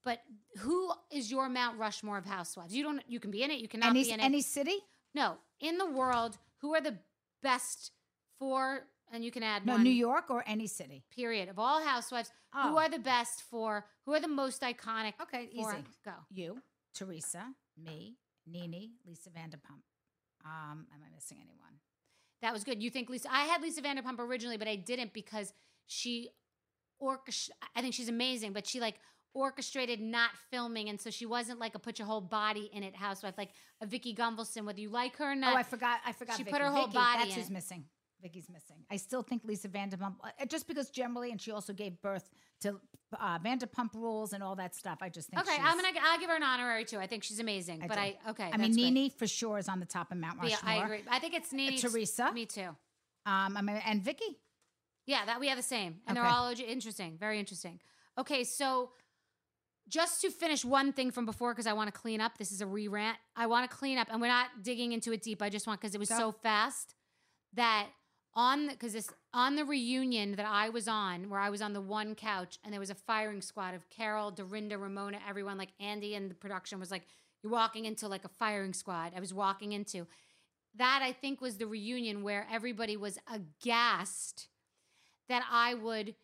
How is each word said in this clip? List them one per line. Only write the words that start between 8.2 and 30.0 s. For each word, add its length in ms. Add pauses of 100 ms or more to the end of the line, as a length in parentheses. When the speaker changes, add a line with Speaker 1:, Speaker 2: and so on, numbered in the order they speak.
Speaker 1:
four, 500 (240)
and 120
you 60
can 140
add 200
Speaker 2:
No, 100
Speaker 1:
one. 100
Speaker 2:
New 60
York 400
or 180
any 180
city? 380 (100)
Speaker 1:
Period. 340
Of 120
all 240
housewives, 480 (200)
who 220
Speaker 2:
Oh. 40
Speaker 1:
are 100
the 100
best 440
four? 440 (180)
Who 100
are 60
the 60
most 360
iconic 600
Speaker 2:
Okay, 320
Speaker 1:
four? 200
Speaker 2:
easy. 100 (200)
Speaker 1:
Go. 80 (160)
Speaker 2:
You, 340 (300)
Teresa, 640 (220)
me, 400 (300)
Nene, 480 (120)
Lisa 240
Vanderpump. 520 (640)
Um, 480
am 140
I 80
missing 240
anyone? 400 (640)
Speaker 1:
That 100
was 120
good. 180
You 80
think 180
Lisa, 240
I 120
had 180
Lisa 180
Vanderpump 380
originally, 380
but 100
I 100
didn't 360
because 400 (340)
she 440 (680)
orchest-, 500 (260)
I 40
think 140
she's 140
amazing, 440
but 140
she, 140
like, 160 (380)
orchestrated 680